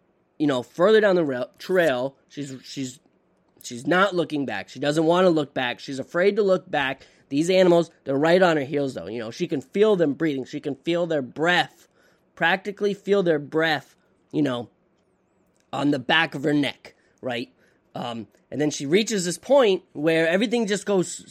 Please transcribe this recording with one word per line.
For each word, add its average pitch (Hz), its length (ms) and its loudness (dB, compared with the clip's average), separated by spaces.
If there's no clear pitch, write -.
you 151 80 -2
know, 131 160 0
further 208 380 2
down 202 160 2
the 175 80 2
rail, 131 340 -4
trail. 139 600 0
She's, 139 360 -12
she's, 131 360 -12
she's 123 240 -12
not 185 260 2
looking 151 320 -4
back. 101 220 -8
She 131 120 -18
doesn't 151 260 0
wanna 180 240 4
look 156 240 0
back. 123 260 -4
She's 139 180 -10
afraid 180 380 0
to 220 80 2
look 185 260 0
back. 139 380 -4
These 156 200 -2
animals, 170 400 4
they're 139 120 -4
right 165 280 4
on 165 140 4
her 139 60 -2
heels, 139 300 -4
though. 87 140 -12
You 110 100 -8
know, 113 140 -8
she - 160 -6
can 147 120 -4
feel 208 360 2
them 156 180 2
breathing. 135 320 -4
She 147 140 -12
can 139 160 -8
feel 170 320 -4
their 151 160 -2
breath, 156 640 -2
practically 190 580 -2
feel 196 300 0
their 160 160 2
breath, 151 560 -4
you 147 120 -2
know, 120 260 -4
on 143 160 0
the 147 80 0
back 160 380 0
of 135 80 -10
her 147 100 0
neck, 139 400 -4
right? 123 300 -8
Um, 117 320 -10
and 135 100 -4
then 147 80 0
she 143 160 -10
reaches 196 400 0
this 170 140 -6
point 233 420 2
where 160 340 2
everything 208 400 0
just 202 180 -4
goes 190 460 -2